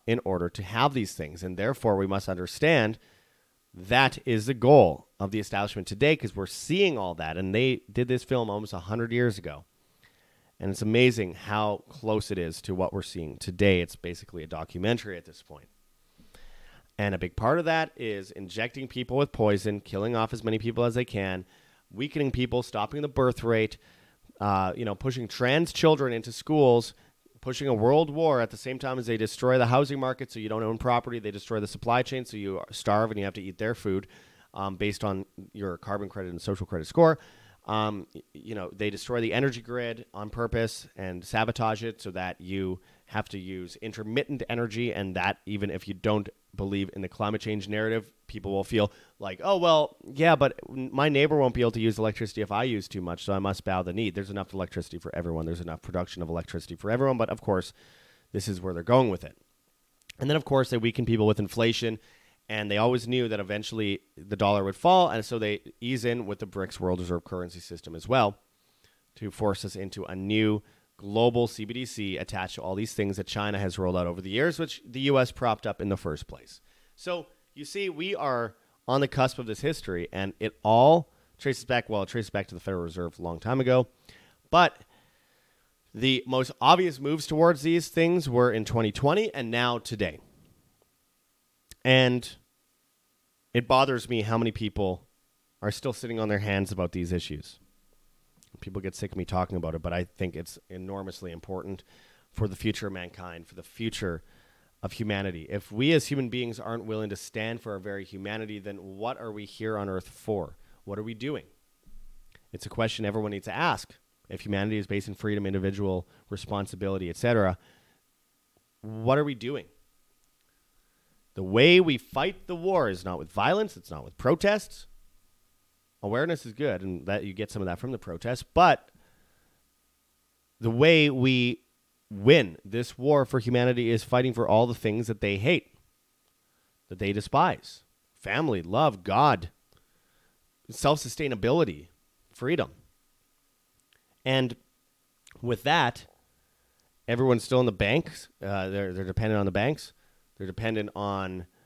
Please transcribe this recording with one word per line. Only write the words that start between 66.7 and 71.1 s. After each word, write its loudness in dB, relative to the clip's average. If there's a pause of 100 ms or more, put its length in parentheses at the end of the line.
world 0
reserve -4
currency -10
system -14
as -14
well 2 (800)
to -10
force -2
us -10
into -10
a -10
new 2 (340)
global 2